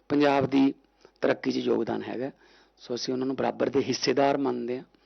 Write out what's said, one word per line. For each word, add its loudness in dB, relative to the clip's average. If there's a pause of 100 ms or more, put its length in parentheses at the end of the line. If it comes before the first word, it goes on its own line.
ਪੰਜਾਬ 4
ਦੀ 4 (460)
ਤਰੱਕੀ 0
'ਚ -2
ਯੋਗਦਾਨ -2
ਹੈਗਾ। -6 (480)
ਸੋ -10
ਅਸੀਂ -6
ਉਹਨਾਂ -4
ਨੂੰ -4
ਬਰਾਬਰ -2
ਦੇ 0
ਹਿੱਸੇਦਾਰ 0
ਮੰਨਦੇ -2
ਹਾਂ, -14 (220)